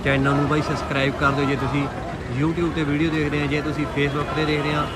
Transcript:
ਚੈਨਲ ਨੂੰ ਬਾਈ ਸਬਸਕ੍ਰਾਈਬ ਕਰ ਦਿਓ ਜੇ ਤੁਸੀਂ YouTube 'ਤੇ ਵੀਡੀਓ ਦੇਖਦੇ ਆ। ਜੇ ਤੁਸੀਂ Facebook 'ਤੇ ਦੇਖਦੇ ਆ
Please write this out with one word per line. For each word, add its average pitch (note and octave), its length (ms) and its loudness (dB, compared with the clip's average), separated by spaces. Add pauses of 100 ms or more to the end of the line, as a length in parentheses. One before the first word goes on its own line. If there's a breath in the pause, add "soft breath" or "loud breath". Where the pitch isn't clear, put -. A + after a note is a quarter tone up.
ਚੈਨਲ C#3 300 2
ਨੂੰ C#3+ 140 2
ਬਾਈ D3+ 140 2
ਸਬਸਕ੍ਰਾਈਬ C#3 560 -2
ਕਰ C#3 140 4
ਦਿਓ C#3 120 0
ਜੇ C#3 120 0
ਤੁਸੀਂ C3+ 300 0 (540)
YouTube E3 340 0
'ਤੇ D#3+ 100 0
ਵੀਡੀਓ D3 260 2
ਦੇਖਦੇ D3 320 0
ਆ। D3 40 0
ਜੇ D3 160 0
ਤੁਸੀਂ D3 240 -2 (100)
Facebook C#3+ 400 0
'ਤੇ D#3 80 2
ਦੇਖਦੇ D3 300 0
ਆ D3 220 0